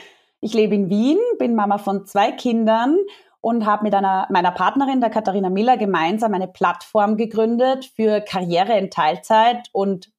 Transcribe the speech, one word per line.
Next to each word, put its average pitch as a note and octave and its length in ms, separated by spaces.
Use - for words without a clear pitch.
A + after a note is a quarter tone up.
ich A3 140
lebe G#3+ 200
in G3 160
Wien, A#3 280
bin B3 160
Mama G#3 260
von G3 260
zwei - 260
Kindern A#3 680
und A3+ 240
hab G#3 180
mit G#3 100
einer, F#3+ 380
meiner F#3 200
Partnerin, C4 500
der A3+ 80
Katharina G3+ 400
Miller, G#3+ 260
gemeinsam G3+ 580
eine F#3 140
Plattform G3+ 720
gegründet A#3 760
für G#3+ 280
Karriere F#3+ 560
in F#3+ 120
Teilzeit A3 840
und G3 460